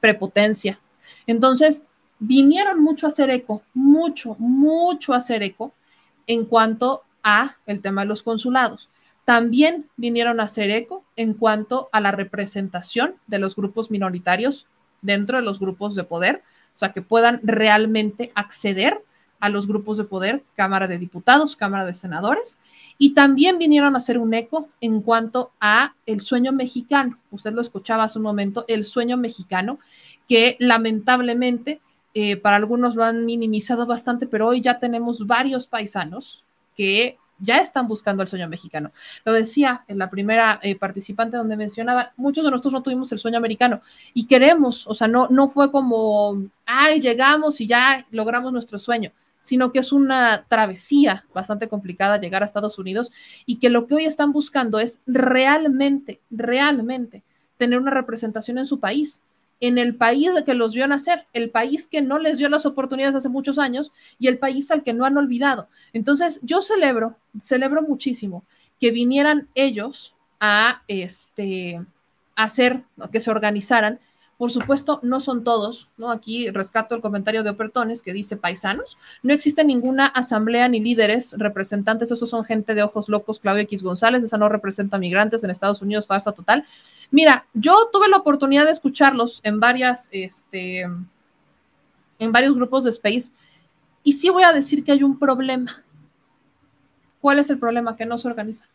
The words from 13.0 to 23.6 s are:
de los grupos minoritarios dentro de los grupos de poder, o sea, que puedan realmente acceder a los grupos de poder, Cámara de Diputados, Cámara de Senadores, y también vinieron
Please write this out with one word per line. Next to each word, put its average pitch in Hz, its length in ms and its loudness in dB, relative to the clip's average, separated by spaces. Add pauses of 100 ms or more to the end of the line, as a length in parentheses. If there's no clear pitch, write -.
de 208 100 -4
los 190 160 -4
grupos 214 380 -6
minoritarios 190 760 -2 (360)
dentro 202 360 -2
de 247 60 -2
los 196 160 -6
grupos 196 340 -6
de 190 80 -4
poder, 180 400 -2 (320)
o - 40 -20
sea, 196 140 -4
que 190 80 -8
puedan 233 440 2
realmente 214 920 2
acceder 208 680 -2 (400)
a 208 100 0
los 202 160 -4
grupos 208 320 -4
de 208 60 -4
poder, 202 380 -4 (140)
Cámara 190 300 0
de 180 100 -6
Diputados, 240 600 2
Cámara 196 280 -4
de 180 100 -8
Senadores, 190 640 -4 (400)
y 277 160 6
también 285 460 6
vinieron 294 360 4